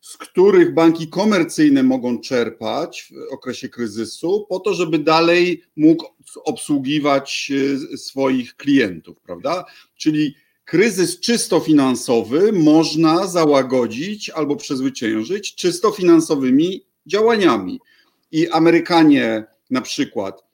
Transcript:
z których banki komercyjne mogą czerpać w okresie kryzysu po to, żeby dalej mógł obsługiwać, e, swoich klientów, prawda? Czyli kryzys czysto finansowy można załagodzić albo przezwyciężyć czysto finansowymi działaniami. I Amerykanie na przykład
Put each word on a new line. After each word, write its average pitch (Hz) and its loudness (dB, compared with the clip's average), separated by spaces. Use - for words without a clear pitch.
z - -20
których 180 4
banki 160 2
komercyjne 160 2
mogą 123 0
czerpać 120 -6
w 131 -14
okresie 127 -12
kryzysu 120 -6
po 185 -6
to, 190 -2
żeby 165 -2
dalej 170 2
mógł 156 4
obsługiwać, 139 -2
e, - -12
swoich 131 -4
klientów, 104 -2
prawda? 131 -8
Czyli 151 -2
kryzys 185 0
czysto - 0
finansowy 131 0
można 160 2
załagodzić 143 0
albo 143 -4
przezwyciężyć 131 -6
czysto 185 -2
finansowymi 160 2
działaniami. 180 0
I 160 0
Amerykanie 156 2
na 131 -2
przykład 113 -8